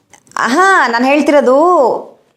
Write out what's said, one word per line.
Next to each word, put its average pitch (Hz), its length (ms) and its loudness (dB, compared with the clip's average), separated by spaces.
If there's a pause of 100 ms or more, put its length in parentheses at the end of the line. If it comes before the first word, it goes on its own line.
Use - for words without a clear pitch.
(380)
ಆಹಾ, 311 500 0
ನಾನ್ 233 180 -4
ಹೇಳ್ತಿರೋದು 285 1040 0 (260)